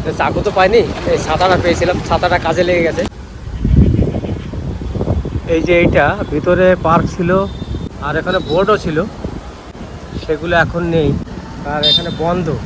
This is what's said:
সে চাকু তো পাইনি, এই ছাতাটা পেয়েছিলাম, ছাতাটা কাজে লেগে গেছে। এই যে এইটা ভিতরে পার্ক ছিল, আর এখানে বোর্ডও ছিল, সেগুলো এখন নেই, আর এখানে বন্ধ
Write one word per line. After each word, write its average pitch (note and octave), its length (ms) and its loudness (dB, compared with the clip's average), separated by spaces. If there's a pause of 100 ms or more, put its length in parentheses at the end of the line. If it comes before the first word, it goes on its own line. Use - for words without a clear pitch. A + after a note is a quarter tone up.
সে D#3 140 -4
চাকু - 240 0
তো - 140 0
পাইনি, F#3+ 220 4
এই E3+ 480 0
ছাতাটা F3 380 2
পেয়েছিলাম, F3 440 2
ছাতাটা F3 320 2
কাজে E3 240 0
লেগে F3 200 2
গেছে। E3 200 0 (2500)
এই E3 140 2
যে E3+ 180 4
এইটা E3 380 4 (140)
ভিতরে F3+ 520 4
পার্ক E3+ 220 4 (120)
ছিল, F#3+ 280 2 (560)
আর C#3+ 140 -4
এখানে F3+ 240 0
বোর্ডও F3+ 380 2
ছিল, D#3+ 260 0 (1200)
সেগুলো E3 320 0
এখন E3+ 260 0
নেই, E3 260 2 (560)
আর D3 180 -2
এখানে E3+ 340 2
বন্ধ E3 360 0 (120)